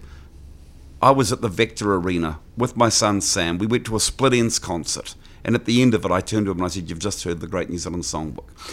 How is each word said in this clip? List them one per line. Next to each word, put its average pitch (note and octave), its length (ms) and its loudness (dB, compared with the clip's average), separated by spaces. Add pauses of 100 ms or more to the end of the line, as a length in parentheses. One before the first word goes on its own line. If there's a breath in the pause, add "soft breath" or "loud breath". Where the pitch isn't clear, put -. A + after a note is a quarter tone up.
(1040 soft breath)
I B2+ 80 8
was C3+ 220 4
at B2+ 100 -2
the A2+ 60 -2
Vector G#2 460 0
Arena E2+ 440 0 (180)
with A#2 220 -2
my A#2 100 6
son G#2 320 2
Sam. F2 380 0
We G#2 80 0
went A#2 200 0
to A2 100 -4
a G#2 40 -2
Split - 320 2
Enz A#2 260 2
concert, - 560 -6 (300 soft breath)
and F2 100 2
at - 120 -2
the A#2+ 160 4
end B2+ 100 8
of G#2 140 4
it, F2+ 40 2
I F2+ 120 2
turned G#2+ 240 0
to G2 60 0
him E2+ 60 -4
and F2+ 60 0
I F2 40 0
said, E2 200 -6
"You've E2 100 -8
just F#2+ 260 -4
heard E2+ 160 -4
the F2 60 -8
Great F2 220 -4
New E2+ 80 -6
Zealand E2+ 280 -6
Songbook." D#2 440 -8 (240 loud breath)